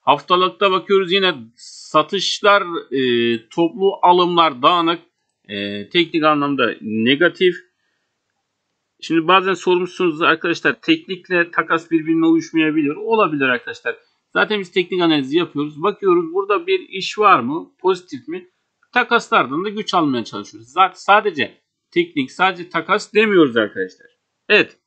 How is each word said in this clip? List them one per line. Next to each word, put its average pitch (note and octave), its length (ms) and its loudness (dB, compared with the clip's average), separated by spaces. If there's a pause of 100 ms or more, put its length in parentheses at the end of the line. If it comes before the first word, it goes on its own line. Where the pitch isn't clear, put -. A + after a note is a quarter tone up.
Haftalıkta F3+ 680 0
bakıyoruz F#3+ 420 0
yine F#3 220 0 (220)
satışlar, - 1040 -2 (300)
e, A#2+ 560 0
toplu F#3+ 540 -2
alımlar E3+ 600 4
dağınık. E3+ 380 2 (480)
E, G2+ 400 -8
teknik E3+ 360 0
anlamda C#3+ 560 0
negatif. C#3 760 0 (1400)
Şimdi D#3+ 280 -2
bazen F#3+ 260 4
sormuşsunuz F3+ 680 -2
arkadaşlar, D#3+ 580 0
teknikle F3 680 -2
takas E3 400 -4
birbirine D#3+ 360 0
uyuşmayabiliyor. D#3 720 0
Olabilir G3 520 0
arkadaşlar. A#2+ 480 -4 (360)
Zaten G3 280 -2
biz F3+ 120 -12
teknik F3+ 300 -2
analizi D3+ 360 0
yapıyoruz. D3+ 440 -4
Bakıyoruz F3+ 520 0
burada G3 320 -2
bir F#3 220 -2
iş F#3 300 -10
var F#3+ 220 4
mı? C3+ 380 -8
Pozitif F3+ 500 -4
mi? - 200 -12 (440)
Takaslardan A3 720 0
da G#3+ 40 -6
güç G#3 260 -8
almaya C#3 300 0
çalışıyoruz. G#2+ 440 -14
Zaten F3+ 280 0
sadece G3 680 0 (280)
teknik, E3+ 420 -4
sadece F3+ 380 -2
takas F#3 440 -4
demiyoruz F#3+ 420 4
arkadaşlar. G2+ 500 -4 (420)
Evet. G3 380 0